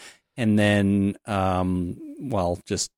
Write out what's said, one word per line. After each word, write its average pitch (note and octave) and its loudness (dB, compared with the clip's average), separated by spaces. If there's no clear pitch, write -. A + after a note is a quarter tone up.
and G#2+ 2
then, G2+ 2
um, F#2 -2
well, F#2 -2
just - -6